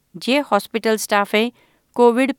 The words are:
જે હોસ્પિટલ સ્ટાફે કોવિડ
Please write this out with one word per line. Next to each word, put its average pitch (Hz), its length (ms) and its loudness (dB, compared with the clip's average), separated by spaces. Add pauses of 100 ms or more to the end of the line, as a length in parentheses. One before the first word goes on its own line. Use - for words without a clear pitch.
(140)
જે 240 260 -2
હોસ્પિટલ 220 560 -2
સ્ટાફે 208 480 -2 (520)
કોવિડ 240 420 4